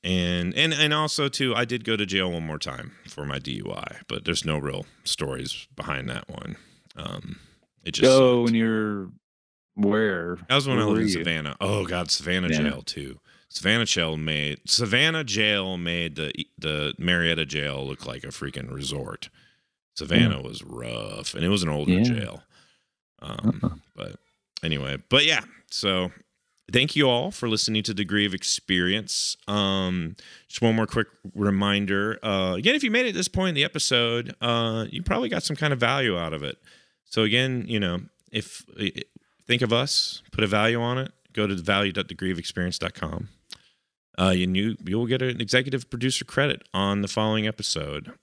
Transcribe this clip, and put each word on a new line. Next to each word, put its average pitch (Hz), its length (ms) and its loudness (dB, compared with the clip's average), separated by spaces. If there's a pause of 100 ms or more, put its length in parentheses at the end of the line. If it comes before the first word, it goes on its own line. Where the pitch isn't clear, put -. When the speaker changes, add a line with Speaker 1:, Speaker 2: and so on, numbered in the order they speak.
Speaker 1:
and, 87 520 0
and, 156 180 2
and 151 200 2
also, 151 340 0
too, 131 280 0
I 120 100 2
did 120 180 -4
go 113 140 0
to 104 80 0
jail 92 260 0
one 82 140 -4
more 78 140 -4
time - 340 -8 (140)
for 73 180 -10
my 69 120 -4
D 67 140 -6 (140)
U 50 60 -6
I, - 260 -10 (100)
but - 180 -6
there's - 200 0
no 78 120 0
real 69 280 -4 (180)
stories 65 720 -6
behind 65 340 -6
that - 200 -8
one. - 260 -10 (400)
Um, - 440 -10 (440)
it 85 80 -6
just - 180 6
Speaker 2:
Oh, 127 320 8
Speaker 1:
sucked. 120 40 4
Speaker 2:
when 113 100 4
you're 107 540 0 (680)
where? 101 600 2 (100)
Speaker 1:
That 135 80 4
was 139 120 2
when 127 100 2
Speaker 2:
Where 110 80 4
Speaker 1:
I - 20 2
lived 107 100 4
Speaker 2:
were 110 40 2
Speaker 1:
in 110 60 2
Speaker 2:
you? 98 60 2
Speaker 1:
Savannah. 80 460 -2
Oh, 98 260 0
God, 87 260 -2
Savannah 87 380 0
Speaker 2:
Yeah. 76 120 2
Speaker 1:
jail, 73 200 -2
too. 67 380 -10 (300)
Savannah 110 360 2
jail 80 300 2
made, 76 440 -2 (100)
Savannah 139 540 2
jail 101 540 0
made 85 380 -2
the, 76 160 -4 (260)
the 76 400 -2
Marietta 82 480 2
jail 69 400 -4
look 67 200 -8
like 64 180 -10
a - 40 -12
freaking 67 440 -8
resort. 69 580 -8 (680)
Savannah 80 400 4
Speaker 2:
Yeah. 65 100 -8
Speaker 1:
was 55 160 -12
rough, 58 680 -8
and - 100 -2
it 87 60 4
was 98 140 2
an 80 60 0
older 73 240 2
Speaker 2:
Yeah. 95 100 6
Speaker 1:
jail. 62 400 -2 (800)
Um, - 400 -2
Speaker 2:
Uh-uh. - 80 2 (260)
Speaker 1:
but 50 240 -10 (440)
anyway, 69 340 -2 (120)
but 143 160 6
yeah, 156 160 4 (300)
so 92 400 0 (600)
thank 127 240 4
you 143 140 6
all 127 220 0
for 120 180 -4
listening 107 340 2
to 110 100 -2
Degree 101 320 2
of 95 100 -2
Experience. 92 1000 0 (120)
Um, 95 680 0 (320)
just - 140 -6
one 113 140 4
more 110 120 2
quick 113 200 -6 (260)
reminder. 101 880 0
Uh, 95 320 0
again, 180 200 2
if 285 80 0
you 233 80 0
made 247 160 2
it 208 60 -4
this 175 140 -2
point 185 220 0
in 160 60 -2
the 143 80 4
episode, 120 800 0
uh, 117 500 0
you - 100 -6
probably 233 260 0
got - 160 -2
some 151 120 -4
kind 147 180 0
of 127 60 -2
value 120 380 2
out 82 160 -2
of 73 100 -6
it. 69 160 -8 (460)
So - 180 0
again, 123 440 2
you 110 120 0
know, 90 220 0 (300)
if, - 320 -6 (160)
i-, 101 140 -2 (540)
think 120 160 4
of 113 100 2
us, - 480 0 (100)
put 107 120 0
a 104 40 2
value 107 320 2
on 120 200 -2
it, 131 120 -8 (220)
go 107 140 0
to 98 80 0
the 87 80 -6
value 98 280 2
dot 92 160 -4
degree 92 240 -4
of 85 60 -2
experience 90 400 -4
dot - 160 -6
com. 82 360 -6 (880)
Uh, 92 120 4
you 92 160 4
knew, 98 300 0 (100)
you'll 110 220 0
get 127 140 0
an 123 200 -2
executive 127 480 0
producer 127 360 -2
credit - 360 0 (120)
on 98 280 2
the 101 60 0
following 107 400 0
episode. 76 640 -4 (120)